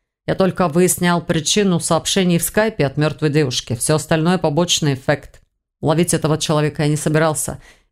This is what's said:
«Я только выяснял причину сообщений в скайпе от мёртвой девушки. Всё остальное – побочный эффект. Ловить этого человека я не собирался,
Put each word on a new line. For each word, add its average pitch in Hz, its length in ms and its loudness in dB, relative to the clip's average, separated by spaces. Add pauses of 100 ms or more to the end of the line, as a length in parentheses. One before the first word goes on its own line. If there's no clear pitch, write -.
(260)
«Я - 100 -2
только 185 320 2
выяснял 175 560 2
причину 175 560 0
сообщений 170 580 0
в 165 60 -4
скайпе 214 420 0
от 135 120 -4
мёртвой 151 320 0
девушки. 139 460 -2
Всё 156 200 0
остальное – 160 420 0
побочный 160 580 0
эффект. - 460 -4 (400)
Ловить 160 320 0
этого 156 240 0
человека 151 460 -2
я 147 60 2
не 151 80 0
собирался, 156 640 -2 (300)